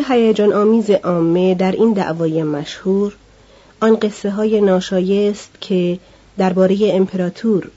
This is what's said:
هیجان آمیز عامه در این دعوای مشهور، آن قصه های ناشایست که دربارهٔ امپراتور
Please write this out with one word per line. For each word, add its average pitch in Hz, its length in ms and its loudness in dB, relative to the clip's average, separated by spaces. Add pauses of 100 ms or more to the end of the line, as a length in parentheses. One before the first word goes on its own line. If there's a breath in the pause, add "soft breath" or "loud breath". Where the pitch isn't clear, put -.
هیجان 220 440 2
آمیز 208 380 2
عامه 175 640 2
در 185 180 0
این 226 200 2
دعوای 160 500 -2
مشهور، 190 760 -4 (640 soft breath)
آن 220 160 4
قصه 208 340 -4
های 214 300 0
ناشایست 196 920 0 (100)
که 180 380 -2 (400 soft breath)
دربارهٔ 185 560 2
امپراتور 190 840 -2